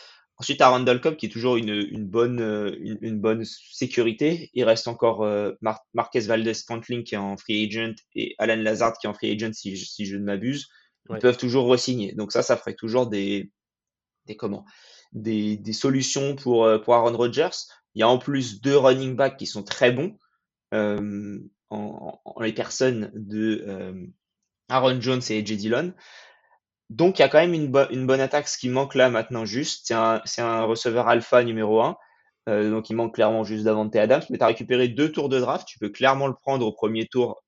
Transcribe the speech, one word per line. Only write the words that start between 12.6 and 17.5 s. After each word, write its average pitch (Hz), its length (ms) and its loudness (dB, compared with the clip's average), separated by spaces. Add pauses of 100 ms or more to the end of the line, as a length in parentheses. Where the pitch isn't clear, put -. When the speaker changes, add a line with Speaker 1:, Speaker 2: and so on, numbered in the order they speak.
Speaker 1:
toujours 120 340 -2
des, 101 420 -4 (760)
des 107 100 -14
comment, 101 280 -8 (480)
des, 107 440 -2
des 104 160 -10
solutions 135 640 -2
pour, 120 300 2
euh, 110 140 6
pour 120 160 2
Aaron 117 220 4
Rodgers. 123 340 0 (440)